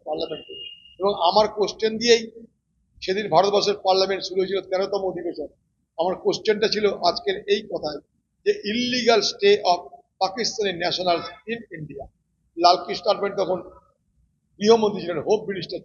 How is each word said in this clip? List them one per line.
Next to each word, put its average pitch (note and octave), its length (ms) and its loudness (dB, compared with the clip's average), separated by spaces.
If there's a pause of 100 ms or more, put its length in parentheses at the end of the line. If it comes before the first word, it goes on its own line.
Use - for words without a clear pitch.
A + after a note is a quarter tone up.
পার্লামেন্টে, - 760 -10 (180)
এবং G3+ 160 0
আমার G3+ 340 4
কোশ্চেন A3 500 -2
দিয়েই A#3 320 4 (720)
সেদিন F#3+ 280 -2
ভারতবর্ষের G3 440 4
পার্লামেন্ট F#3+ 500 0
শুরু F#3 160 -2
হয়েছিল, F#3 200 -2
তেরোতম F#3+ 380 -2
অধিবেশন। F3 480 -6 (520)
আমার F3+ 180 -2
কোশ্চেনটা G#3+ 520 0
ছিল G#3 180 0
আজকের F#3+ 600 0
এই G#3+ 160 0
কথায় D3+ 380 -8 (440)
যে, G3+ 80 2
"Illegal A3+ 720 0
stay G3+ 340 4
of F3+ 320 0 (320)
Pakistani F#3+ 680 -2
nationals F3 680 -2
in A#3 260 -10
India।" C#3+ 280 -12 (500)
লালকৃষ্ণ F3+ 540 2
আডবাণী G3 280 -2
তখন F3+ 240 -2 (960)
গৃহমন্ত্রী G#3 420 4
ছিলেন, E3+ 180 -4
হোম F#3 280 0
মিনিস্টার F3+ 380 -6